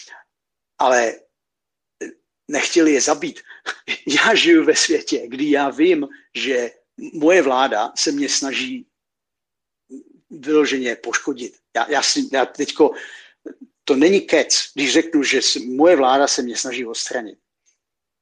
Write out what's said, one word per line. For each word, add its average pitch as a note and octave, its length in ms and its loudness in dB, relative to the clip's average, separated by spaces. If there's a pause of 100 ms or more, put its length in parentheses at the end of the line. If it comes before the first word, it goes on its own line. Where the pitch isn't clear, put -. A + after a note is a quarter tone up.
(800)
ale B2 360 2 (1300)
nechtěli D3+ 440 2
je C#3 80 2
zabít. D3 400 -4 (340)
<laughs> - 320 -12
Já G3 280 2
žiju E3 300 4
ve D3 120 4
světě, C#3+ 500 -2
kdy C3+ 240 -4
já C#3+ 200 0
vím, D3 380 0 (260)
že A#2+ 360 -4 (260)
moje D#3+ 460 2
vláda B2+ 540 0
se - 160 -2
mě C#3+ 160 -2
snaží C3 580 -6 (1400)
vyloženě C3+ 680 0
poškodit. A#2+ 600 -8 (200)
Já, A#2 140 -2
já C3+ 120 0
si, C3+ 300 -2
já C3 140 0
teďko, C#3+ 440 0 (960)
to C#3 120 2
není F3 240 4
kec, - 540 0
když C3+ 180 -2
řeknu, D#3+ 300 2
že B2+ 200 0
si, - 240 -2
moje D3+ 300 4
vláda C3+ 320 4
se - 140 -2
mě A#2+ 140 -8
snaží B2 300 -8
odstranit. A2+ 520 -10 (840)